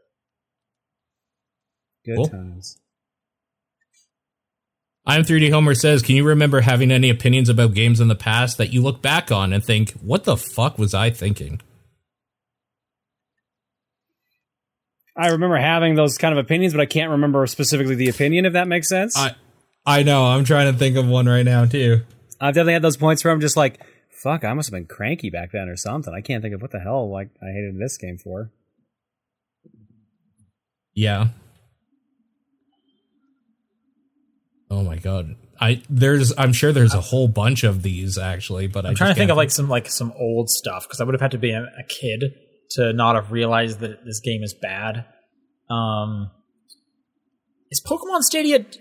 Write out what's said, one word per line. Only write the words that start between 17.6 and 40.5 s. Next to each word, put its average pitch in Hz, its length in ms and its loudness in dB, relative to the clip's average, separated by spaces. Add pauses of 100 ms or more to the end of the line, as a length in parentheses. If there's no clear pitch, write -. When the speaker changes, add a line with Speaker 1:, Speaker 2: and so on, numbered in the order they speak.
Speaker 1:
the 127 140 0
opinion, 156 360 2
if 180 80 0
that 180 140 0
makes 170 220 -2
sense. 190 280 -2
Speaker 2:
I, 135 180 -2 (500)
I 143 180 4
know. 143 220 4
I'm 131 180 4
trying 139 300 4
to 123 40 0
think 131 200 2
of 131 100 2
one 123 180 4
right 123 200 4
now, 123 200 4
too. 117 360 2 (460)
Speaker 1:
I've 143 80 2
definitely 170 180 4
had 170 80 0
those 156 160 2
points 156 260 0
where 170 100 4
I'm 156 80 -2
just 151 160 0
like, 139 240 0 (420)
"Fuck, 151 200 -4
I 107 100 -4
must 151 160 -6
have 104 40 -14
been 90 140 -10
cranky 117 420 -8
back 85 220 -10
then 95 180 -8
or 90 60 -12
something. 113 380 -10
I 92 80 -12
can't 117 200 -8
think 107 140 -8
of 95 60 -12
what 113 100 -14
the 104 80 -10
hell, 107 320 -6
like, 98 180 -10 (120)
I 95 120 -16
hated 98 260 -10
this 123 180 -8
game 90 200 -14
for." 101 340 -14 (2500)
Speaker 2:
Yeah. 107 360 0 (3500)
Oh 98 120 -2
my 85 140 -6
God. 92 380 -8 (240)
I, 120 300 0
there's, 135 480 2
I'm 131 140 2
sure 147 220 2
there's 120 200 4
a 98 80 2
whole 127 280 0
bunch 110 340 0
of 98 200 0
these, 92 340 -4
actually, 92 500 -6
but 95 180 -6
I 92 40 -4
Speaker 3:
I'm - 40 0
Speaker 2:
just - 40 -4
Speaker 3:
trying 190 140 2
to - 40 4
think 196 140 2
Speaker 2:
can't - 20 4
Speaker 3:
of, 151 60 2
like, 151 120 4
Speaker 2:
think - 60 -4
Speaker 3:
some, 143 140 -2
like, 120 200 -2
some 117 300 -6
old 117 300 -2
stuff, - 400 -6